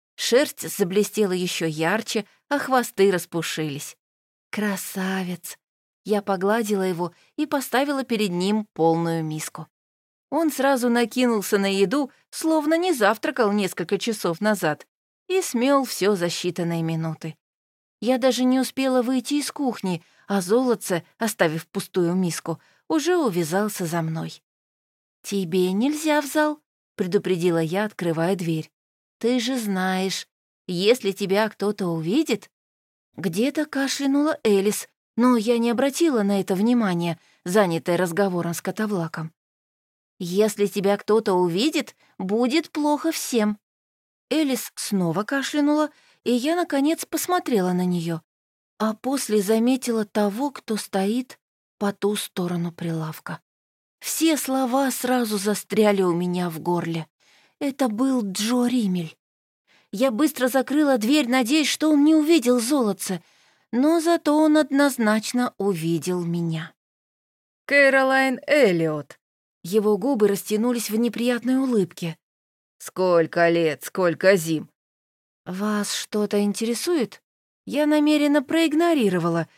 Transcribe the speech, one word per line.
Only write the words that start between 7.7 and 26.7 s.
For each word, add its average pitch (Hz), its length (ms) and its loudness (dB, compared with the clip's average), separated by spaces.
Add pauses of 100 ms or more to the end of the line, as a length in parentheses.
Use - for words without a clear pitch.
перед 214 260 0
ним 196 440 0
полную 165 500 2
миску. 156 420 -10 (640)
Он 311 220 0
сразу 262 360 2
накинулся 233 720 0
на 196 140 0
еду, 196 400 0 (180)
словно 320 460 0
не 349 160 2
завтракал 226 600 0
несколько 190 460 -2
часов 196 420 -4
назад, 190 460 -2 (420)
и 370 140 0
смёл 269 420 0
всё 208 300 0
за 175 120 -2
считанные 170 560 -4
минуты. 160 540 -6 (640)
Я 247 180 0
даже 254 260 0
не 254 160 2
успела 254 420 0
выйти 254 320 -2
из 294 160 -2
кухни, 196 540 -4 (240)
а 202 120 0
золотце, 196 640 0 (160)
оставив 170 500 0
пустую 180 460 -2
миску, 170 460 -2 (280)
уже 320 280 0
увязался 196 680 0
за 165 160 -2
мной. 160 400 -8 (800)
«Тебе 185 500 0
нельзя 302 480 0
в 285 60 -2
зал», — 302 340 -2 (360)